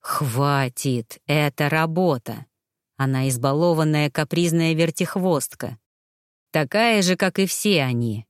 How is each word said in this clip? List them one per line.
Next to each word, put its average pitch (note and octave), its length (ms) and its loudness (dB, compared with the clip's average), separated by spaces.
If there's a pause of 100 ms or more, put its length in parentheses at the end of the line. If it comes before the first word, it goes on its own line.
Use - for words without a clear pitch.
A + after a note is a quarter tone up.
Хватит, C3+ 1300 -2
это D3 420 0
работа. D#3 760 -2 (500)
Она C3 320 0
избалованная D3+ 840 2
капризная E3 640 0
вертихвостка. E3 1040 -2 (720)
Такая G#3 520 2
же, F3+ 140 2
как F#3 220 -2
и G3 80 2
все F3+ 360 0
они. A#2 480 -2